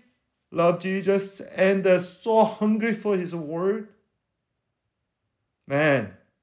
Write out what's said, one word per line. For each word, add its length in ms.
love 280
Jesus 640
and 440
are 140
so 460
hungry 480
for 240
his 180
word, 540
man, 460